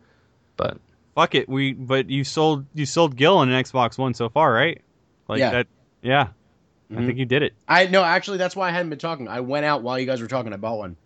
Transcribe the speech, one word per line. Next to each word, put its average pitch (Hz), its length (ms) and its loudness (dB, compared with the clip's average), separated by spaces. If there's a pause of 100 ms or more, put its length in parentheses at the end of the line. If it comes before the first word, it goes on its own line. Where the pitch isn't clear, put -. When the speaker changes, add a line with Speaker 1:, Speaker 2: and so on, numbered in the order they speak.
(560)
Speaker 1:
But - 220 -4 (360)
Speaker 2:
Fuck 160 200 0
it, 139 140 0
we, 135 240 -2
but 131 380 -2
you 135 140 -2
sold, 151 500 0
you 151 100 -4
sold 147 320 2
Gil 160 220 6
on 131 120 4
an 127 140 2
Xbox 123 320 0
One 131 160 -2
so 117 160 -4
far, 147 240 4
right? 139 300 0 (460)
Like 107 100 -2
Speaker 3:
Yeah. 127 120 2
Speaker 2:
that, 120 160 0 (360)
yeah. 127 260 2 (600)
I 107 40 -12
Speaker 3:
Mm-hmm. 117 120 -2
Speaker 2:
think 123 120 -2
you 131 60 -2
did 127 180 2
it. 127 120 -2 (140)
Speaker 3:
I, 175 180 6
no, 185 180 4
actually, 180 320 0
that's 180 180 -4
why 190 140 -2
I - 20 -2
hadn't 170 200 -4
been 147 80 -8
talking. 156 280 -6
I 110 140 -6
went 139 240 -2
out 147 180 0
while 123 160 -4
you 131 60 -2
guys 127 160 -2
were 117 80 -8
talking 120 240 -4
and 98 80 -10
bought 113 160 -4
one. 98 180 -10 (120)